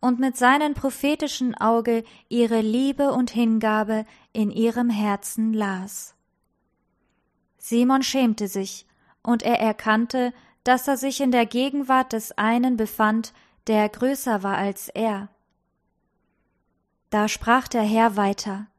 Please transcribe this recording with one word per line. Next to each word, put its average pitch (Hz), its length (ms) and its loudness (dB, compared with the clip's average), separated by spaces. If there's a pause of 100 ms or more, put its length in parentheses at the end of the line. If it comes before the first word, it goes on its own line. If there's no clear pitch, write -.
und 247 180 2
mit 254 180 0
seinem 285 380 4
prophetischen 277 800 -2
Auge 226 500 2 (240)
ihre 233 320 2
Liebe 269 520 0
und 247 180 0
Hingabe 220 760 0 (260)
in 214 180 0
ihrem 233 400 0
Herzen 208 640 -2
las. 196 640 -6 (1400)
Simon 247 440 2
schämte 233 460 0
sich, 190 380 -8 (360)
und 233 200 0
er - 180 2
erkannte, 226 720 0 (320)
dass 247 240 2
er 277 80 0
sich 262 240 -4
in 269 100 2
der 240 160 4
Gegenwart 262 680 0
des 220 180 -6
einen 240 440 0
befand, 220 580 0 (320)
der 214 220 2
größer 247 540 -2
war 196 140 -2
als 196 320 -4
er. 202 400 -4 (1800)
Da 214 180 2
sprach 240 400 0
der 233 140 -2
Herr 220 340 2
weiter 202 500 -4 (120)